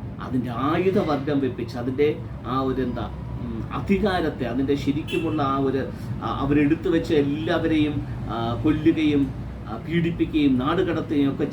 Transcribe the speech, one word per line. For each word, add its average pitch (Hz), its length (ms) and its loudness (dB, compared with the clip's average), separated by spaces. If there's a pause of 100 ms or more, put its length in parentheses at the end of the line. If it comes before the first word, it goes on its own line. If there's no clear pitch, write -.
(260)
അതിൻ്റെ 123 260 -2 (180)
ആയുധവർഗം 165 720 2
വെപ്പിച്ച്, 120 380 -4
അതിൻ്റെ 131 260 2 (440)
ആ 131 40 -2 (120)
ഒരു, 127 180 0
എന്താ, 120 200 -4 (360)
ഉം, 113 180 -6 (180)
അധികാരത്തെ, 175 760 0
അതിൻ്റെ 135 220 0 (100)
ശരിക്കുമുള്ള 156 560 -2 (140)
ആ - 20 0 (120)
ഒരു, 131 140 0 (420)
ആ, 110 40 -2 (140)
അവരെടുത്തു 147 520 4
വെച്ച 165 180 0 (120)
എല്ലാവരെയും, 156 680 2 (380)
ആ, 113 40 -4 (280)
കൊല്ലുകയും, 156 580 4 (460)
ആ, 107 180 -8
പീഡിപ്പിക്കുകയും 160 680 2 (100)
നാട് 170 240 2
കടത്തുകയും 147 460 2
ഒക്കെ 147 180 0